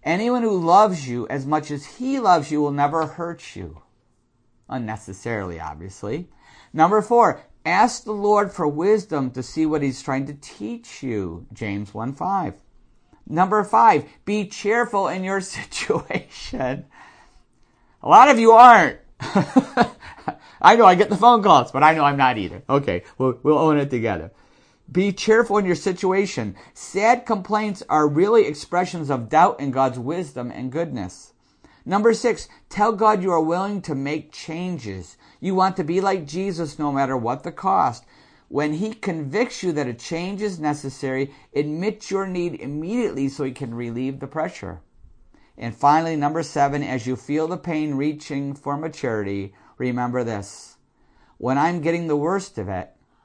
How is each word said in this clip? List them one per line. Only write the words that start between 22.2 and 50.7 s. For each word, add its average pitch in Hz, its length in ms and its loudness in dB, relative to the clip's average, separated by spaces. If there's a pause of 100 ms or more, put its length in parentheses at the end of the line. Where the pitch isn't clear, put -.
either. 90 320 -8
Okay, 131 340 0 (140)
we'll, 127 260 -2
we'll 147 140 4
own 151 200 2
it 139 120 -2
together. 110 420 -4 (600)
Be 190 200 0
cheerful 220 460 2
in 196 80 0
your 175 100 0
situation. 185 800 -4 (180)
Sad 226 520 0
complaints 208 640 -4
are 151 180 2
really 202 380 4
expressions 165 640 -6
of 120 200 -4
doubt 160 300 4
in 139 120 -6
God's 127 280 -2
wisdom 139 520 -8
and 123 200 -10
goodness. 135 600 -8 (520)
Number 214 280 2
six, 196 340 -4 (220)
tell 208 220 0
God 214 300 2
you 185 100 0
are 165 100 2
willing 185 420 -2
to 160 100 -8
make 143 380 -6
changes. 143 840 -10 (220)
You 190 140 -4
want 185 240 0
to 180 60 -2
be 170 180 -2
like 190 240 -2
Jesus 165 540 -6
no 147 120 -2
matter 135 240 -2
what 123 280 -4
the 170 80 -10
cost. 180 520 -2 (440)
When 151 260 -4
He 214 200 -6
convicts 165 680 -4
you 180 100 -2
that 143 140 -2
a 120 60 -6
change 180 480 -8
is 190 180 -6
necessary, 139 720 -6 (220)
admit 160 540 -4
your 196 160 -4
need 175 300 -6
immediately 151 720 -6
so 139 140 -8
He 135 80 -6
can 117 240 -10
relieve 120 440 -8
the 135 80 -14
pressure. 131 540 -8 (760)
And 117 200 -10
finally, 160 400 2
number 147 260 -2
seven, 143 420 -2
as 127 220 -6
you 127 100 -4
feel 151 320 -4
the 170 100 -6
pain 151 380 -4
reaching 139 600 -6
for 143 220 -6
maturity, 104 760 -6 (240)
remember 123 460 -4
this. 104 540 -10 (600)